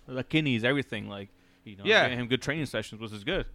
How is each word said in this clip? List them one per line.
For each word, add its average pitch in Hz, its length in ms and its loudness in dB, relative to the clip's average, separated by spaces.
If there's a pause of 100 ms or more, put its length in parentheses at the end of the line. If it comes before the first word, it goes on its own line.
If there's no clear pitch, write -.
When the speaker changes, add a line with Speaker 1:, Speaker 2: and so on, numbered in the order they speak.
Speaker 1:
McKinneys, 131 540 2
everything, 123 460 0
like, 101 200 -10 (340)
you 107 120 -16
know, 98 80 -16
Speaker 2:
Yeah. 202 200 6
Speaker 1:
getting 123 160 2
him 120 80 -2
good 123 160 2
training 143 240 -2
sessions, 110 340 -6
which 110 100 -8
is 104 120 -12
good. 151 320 -2